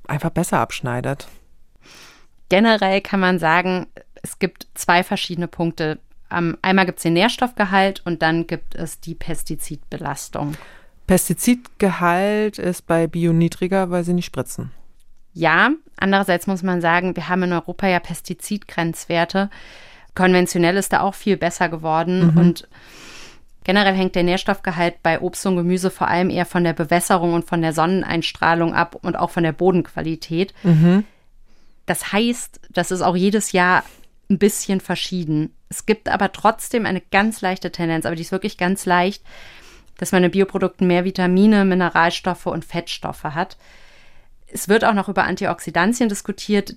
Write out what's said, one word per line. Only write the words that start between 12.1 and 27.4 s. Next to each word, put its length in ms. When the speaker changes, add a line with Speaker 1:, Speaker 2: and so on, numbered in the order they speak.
Speaker 1:
ist 280
bei 200
Bio 260
niedriger, 580
weil 140
sie 80
nicht 140
spritzen. 440
Speaker 2:
Ja, 380
andererseits 500
muss 160
man 200
sagen, 340
wir 140
haben 140
in 100
Europa 340
ja 120
Pestizidgrenzwerte. 1500
Konventionell 600
ist 160
da 80
auch 140
viel 240
besser 320
geworden 640
Speaker 1:
Mhm. 60
Speaker 2:
und 300
generell 300
hängt 200
der 100
Nährstoffgehalt 800
bei 180
Obst 260
und 100
Gemüse 340
vor 180
allem 200
eher 160
von 200
der 100
Bewässerung 580
und 140